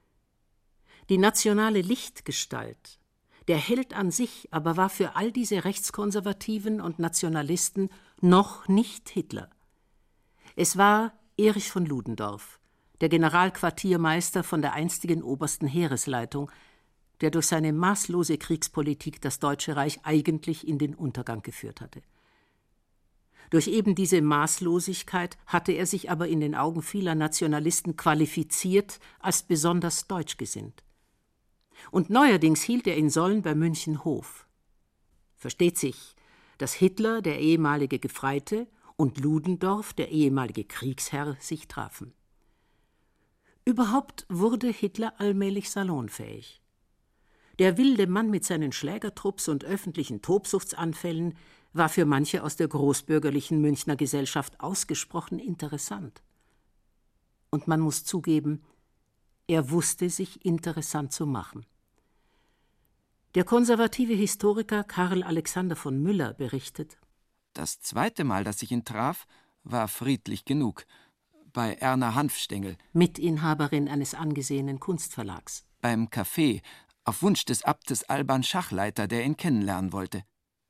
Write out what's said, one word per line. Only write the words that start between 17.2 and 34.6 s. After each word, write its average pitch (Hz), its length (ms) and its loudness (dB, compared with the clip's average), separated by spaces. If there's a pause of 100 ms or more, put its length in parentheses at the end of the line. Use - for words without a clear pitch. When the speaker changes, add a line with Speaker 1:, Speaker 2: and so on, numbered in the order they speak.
Speaker 1:
der 156 80 4
durch 160 180 2
seine 156 260 2
maßlose 175 640 2
Kriegspolitik 151 800 -4
das 139 200 -6
Deutsche 143 360 0
Reich 143 280 -2
eigentlich 156 640 0
in 151 120 0
den 147 160 0
Untergang 123 480 -6
geführt - 400 -12
hatte. - 180 -18 (1500)
Durch 160 160 4
eben 202 280 4
diese 180 280 4
Maßlosigkeit 170 1120 0 (100)
hatte 175 260 2
er 156 120 0
sich 180 260 -4
aber 170 180 -2
in 160 120 2
den 151 140 0
Augen 160 260 0
vieler 180 340 -2
Nationalisten 156 800 0
qualifiziert 170 1040 2 (180)
als - 240 -2
besonders 170 640 0
deutsch 180 320 -6
gesinnt. - 440 -10 (1080)
Und 170 180 2
neuerdings 190 540 6
hielt 240 240 0
er 170 100 2
in 151 140 4
Sollen 180 320 2
bei 160 120 0
München 156 500 0
Hof. - 420 -6 (920)